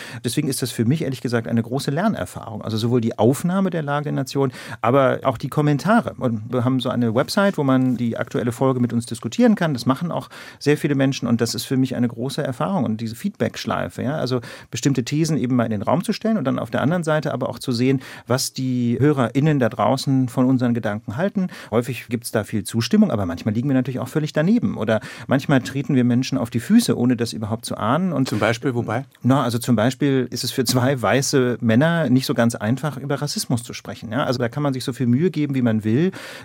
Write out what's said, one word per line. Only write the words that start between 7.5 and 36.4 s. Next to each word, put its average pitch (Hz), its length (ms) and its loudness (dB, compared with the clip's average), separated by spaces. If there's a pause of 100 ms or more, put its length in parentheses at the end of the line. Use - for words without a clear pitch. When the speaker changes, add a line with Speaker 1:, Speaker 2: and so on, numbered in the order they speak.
Speaker 1:
wo 151 80 0
man 131 320 4
die 117 180 -2
aktuelle 120 380 -2
Folge 131 260 2
mit 123 140 0
uns 117 120 -2
diskutieren - 200 -8 (300)
kann. 160 180 0
Das 120 140 -4
machen 143 240 -2
auch - 180 -8 (300)
sehr 147 180 2
viele 147 160 0
Menschen 135 340 0
und 113 140 2
das 113 140 0
ist 113 80 -6
für 135 140 -2
mich 131 180 0
eine 120 120 2
große 120 360 -6
Erfahrung 151 400 -2
und 110 180 -2
diese 113 140 -6
Feedback-Schleife, 107 880 -4
ja, 139 140 -2
also 127 220 -2 (300)
bestimmte 131 340 0
Thesen 151 320 0
eben 127 200 0
mal 117 80 4
in 113 80 -2
den 104 100 -2
Raum 127 220 2
zu 214 100 0
stellen 220 240 0
und 151 60 -2
dann 131 160 0
auf 120 100 -4
der 101 140 0
anderen 170 200 2
Seite 156 300 0
aber 127 160 -4
auch 107 80 -8
zu - 140 -4
sehen, 127 300 2 (260)
was 127 260 -2
die 123 460 0
HörerInnen 143 580 2
da 120 120 2
draußen 131 600 2
von 127 160 0
unseren 123 300 2
Gedanken 107 420 -4
halten. 185 300 0 (240)
Häufig 120 360 -2
gibt's - 240 -6
da 110 120 0
viel 101 220 -4
Zustimmung, 180 440 2
aber 101 160 0
manchmal 90 300 -4
liegen 120 120 -2
wir 139 60 2
natürlich 127 260 0
auch 117 80 -6
völlig 151 240 -2
daneben 156 460 0
oder 104 220 2 (260)
manchmal 135 360 2
treten 139 340 -2
wir 127 80 4
Menschen 123 340 2
auf - 140 -4
die 120 80 -2
Füße, 226 360 4
ohne 123 200 2
das 117 180 -2
überhaupt 110 320 -6
zu - 120 -6
ahnen. 156 360 0
Und 131 160 0
Speaker 2:
Zum 135 80 -2
Beispiel, 117 380 0
wobei? 120 300 -2 (180)
Speaker 1:
Na, 135 180 4
also 120 160 0
zum 120 180 2
Beispiel 131 540 2
ist 120 140 -6
es 123 80 -6
für 131 140 0
zwei 127 360 2
weiße 123 600 2
Männer 139 500 4
nicht 131 160 4
so 143 80 -2
ganz 117 180 2
einfach, 131 440 -2
über 139 260 -4
Rassismus 143 400 -4
zu - 100 -14
sprechen, - 380 -12
ja. 131 120 -2
Also 127 140 0
da 120 120 0
kann 143 120 -6
man 143 120 0
sich 127 100 -6
so 135 100 -4
viel 120 140 -2
Mühe 147 240 2
geben, 147 240 -2
wie 127 80 0
man 110 200 2
will 139 280 2 (340)